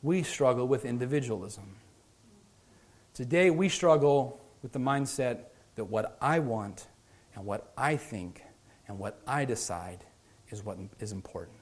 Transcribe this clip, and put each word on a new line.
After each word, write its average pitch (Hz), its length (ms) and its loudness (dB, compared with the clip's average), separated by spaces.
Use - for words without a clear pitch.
We 170 200 2
struggle 127 440 2
with 127 200 2
individualism. 120 880 -4
Today, 165 380 4
we 175 180 4
struggle 143 720 6
with 127 100 -12
the 139 60 -4
mindset 131 680 -2
that 113 100 -6
what 107 380 -4
I 147 160 2
want 110 480 -4
and 98 100 -14
what 101 320 -6
I 143 200 0
think 92 460 -10
and 101 120 -12
what 98 280 -8
I 139 180 -2
decide 90 600 -6
is 104 160 -12
what 98 140 -10
is 104 120 -8
important. - 500 -12